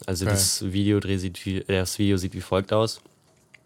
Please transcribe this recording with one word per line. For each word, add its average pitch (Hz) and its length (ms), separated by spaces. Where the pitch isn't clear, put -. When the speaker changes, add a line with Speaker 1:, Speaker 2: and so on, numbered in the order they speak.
Speaker 1:
Also 92 200
Speaker 2:
Geil. 101 80
Speaker 1:
das 95 280
Videodreh 101 460
sieht 92 280
wie, 95 140
äh, 95 200
das 92 200
Video 101 180
sieht 90 160
wie 92 80
folgt 95 320
aus. 110 280